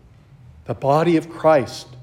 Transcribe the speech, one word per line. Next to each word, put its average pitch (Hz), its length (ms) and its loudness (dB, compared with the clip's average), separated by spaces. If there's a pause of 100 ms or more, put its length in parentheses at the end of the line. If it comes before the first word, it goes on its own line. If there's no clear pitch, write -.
(640)
the - 120 -10
body 160 420 0
of 156 120 -6
Christ, 151 580 0 (140)